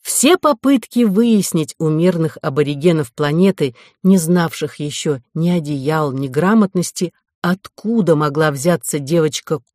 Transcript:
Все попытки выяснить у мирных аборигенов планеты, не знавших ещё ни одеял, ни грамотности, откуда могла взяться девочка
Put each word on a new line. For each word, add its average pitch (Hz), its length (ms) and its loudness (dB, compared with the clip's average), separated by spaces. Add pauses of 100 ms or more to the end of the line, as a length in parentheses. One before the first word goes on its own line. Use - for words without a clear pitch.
Все - 360 2
попытки 262 640 0
выяснить 202 720 0
у 160 120 -2
мирных 160 520 0
аборигенов 147 720 0
планеты, 151 600 0 (260)
не 185 160 4
знавших 165 640 -2
ещё 147 400 -4 (160)
ни 165 140 0
одеял, 151 640 -2
ни 135 160 -4
грамотности, 180 840 0 (280)
откуда 185 720 -2
могла 151 340 0
взяться 156 480 -2
девочка 151 640 -2 (160)